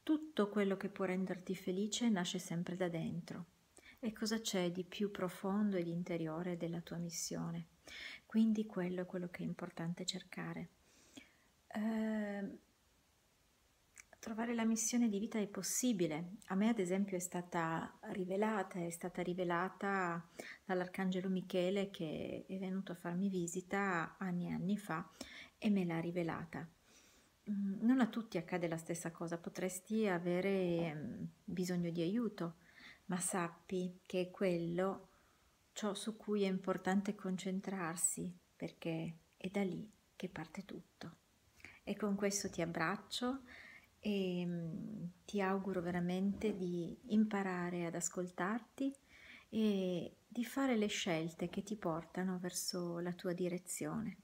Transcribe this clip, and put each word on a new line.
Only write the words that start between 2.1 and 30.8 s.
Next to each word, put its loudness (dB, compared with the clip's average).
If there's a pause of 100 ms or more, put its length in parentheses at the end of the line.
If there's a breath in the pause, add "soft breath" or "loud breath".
sempre -2
da 2
dentro. -4 (540 loud breath)
E -2
cosa 0
c'è 2
di -2
più -2
profondo 2
ed 2
interiore 0
della -2
tua -6
missione? -4 (600 loud breath)
Quindi 6
quello 0
è -2
quello -4
che -10
è -2
importante -4
cercare. -6 (1040 loud breath)
Ehm, 0 (1600)
trovare -4
la 2
missione 4
di 2
vita 0
è 2
possibile. 0 (140)
A -2
me, 6
ad 2
esempio, 2
è 2
stata -2 (140)
rivelata, 0
è 0
stata -4
rivelata 0 (340 loud breath)
dall'Arcangelo 0
Michele, 2
che -4
è -4
venuto -4
a -4
farmi 0
visita 0
anni 0
e 0
anni 2
fa -4 (480 loud breath)
e 0
me 6
l'ha 2
rivelata. -2 (840 loud breath)
Mm, 0
non 8
a 8
tutti -4
accade 0
la 0
stessa -4
cosa, -4
potresti 0
avere, 2